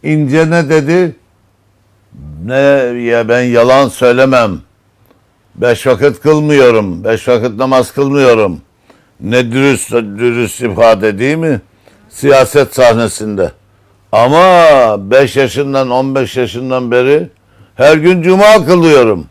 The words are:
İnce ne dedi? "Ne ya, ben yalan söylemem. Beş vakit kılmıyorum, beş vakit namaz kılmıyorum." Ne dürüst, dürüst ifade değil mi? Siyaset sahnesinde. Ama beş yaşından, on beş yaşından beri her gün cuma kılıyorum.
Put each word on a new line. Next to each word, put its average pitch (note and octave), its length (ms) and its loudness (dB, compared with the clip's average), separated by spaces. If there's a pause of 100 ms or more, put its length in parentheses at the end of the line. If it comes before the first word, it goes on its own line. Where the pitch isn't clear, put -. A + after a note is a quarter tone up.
İnce D#3 480 0
ne E3 180 -2
dedi? D#3 480 0 (1300)
"Ne A#2+ 100 -8 (480)
ya, A#2 260 -2
ben B2 120 0
yalan B2 480 2
söylemem. B2 720 0 (960)
Beş A#2 320 -2
vakit B2+ 340 0
kılmıyorum, B2 840 0
beş A2 240 -4
vakit A#2 300 -2
namaz C3 340 -2
kılmıyorum." B2 680 0 (600)
Ne A#2 320 -4
dürüst, C3+ 400 -2
dürüst A#2 680 -4
ifade G#2+ 580 0
değil C3+ 180 -4
mi? D#3+ 240 -4 (480)
Siyaset C3+ 680 0
sahnesinde. A2 760 0 (600)
Ama C#3+ 840 4 (140)
beş C3+ 260 2
yaşından, C3+ 540 -2
on C3+ 240 -2
beş C3 220 -4
yaşından B2 540 -6
beri C#3 380 0 (460)
her D3 220 4
gün E3+ 260 0
cuma F#3+ 440 4
kılıyorum. C#3 640 2